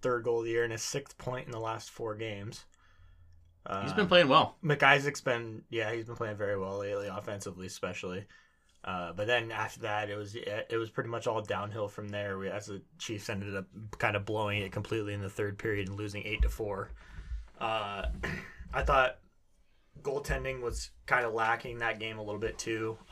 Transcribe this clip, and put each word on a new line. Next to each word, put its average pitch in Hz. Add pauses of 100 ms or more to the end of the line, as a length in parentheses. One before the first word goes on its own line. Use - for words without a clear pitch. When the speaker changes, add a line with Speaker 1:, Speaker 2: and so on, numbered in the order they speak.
Speaker 1:
third 123
goal 120
of 113
the 117
year 117
and 117
his 113
sixth -
point 127
in 123
the 113
last 113
four 110
games. 107 (1160)
Speaker 2:
He's -
been -
Speaker 1:
Um, 180
Speaker 2:
playing 175
well. 143
Speaker 1:
McIsaac's 143
been, 117
yeah, 110
he's 113
been 117
playing 107
very 101
well 98
lately, 101
offensively 98
especially. 92 (580)
Uh, 87
but 104
then 117
after 107
that, 107
it 104
was, 104
it 113
was 113
pretty 117
much 117
all 110
downhill 104
from 104
there. 101
We, 95
as 101
the 98 (180)
Chiefs 104
ended 101
up 95 (320)
kind 107
of 101
blowing 104
it 95
completely 104
in 104
the 95
third 101
period 101
and 98
losing 104
eight 107
to -
four. 101 (720)
Uh, 104 (340)
<clears throat> -
I 135
thought 131 (840)
goaltending 135
was - (140)
kind 123
of 110
lacking 113
that 113
game 110
a 107
little 104
bit 107
too. 110 (160)